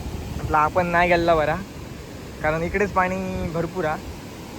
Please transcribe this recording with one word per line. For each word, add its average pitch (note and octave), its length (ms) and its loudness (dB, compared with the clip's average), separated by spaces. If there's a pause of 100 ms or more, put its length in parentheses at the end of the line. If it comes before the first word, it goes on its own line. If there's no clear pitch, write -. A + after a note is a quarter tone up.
(360)
म्हटलं D#3 220 0
आपण D#3 280 4
नाही F3 220 4
गेला E3+ 260 6
बरा, D#3 220 2 (840)
कारण D#3 200 2
इकडेच G3 280 2
पाणी F#3 580 0
भरपूर E3 360 -2
आहे D#3 180 0 (560)